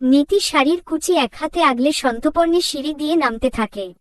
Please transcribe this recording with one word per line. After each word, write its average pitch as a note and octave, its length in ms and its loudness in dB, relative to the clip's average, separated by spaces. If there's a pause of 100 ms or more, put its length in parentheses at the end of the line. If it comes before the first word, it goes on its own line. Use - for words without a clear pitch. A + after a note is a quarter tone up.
নীতি C#4+ 380 4
শাড়ির D#4 420 0
কুচি D#4+ 320 -2
এক C#4+ 220 2
হাতে E4 280 -2
আগলে C4+ 280 2
সন্তপর্ণে D#4 680 0
সিঁড়ি D4+ 320 -6
দিয়ে D4+ 220 -2
নামতে C4 340 0
থাকে। G3+ 520 -6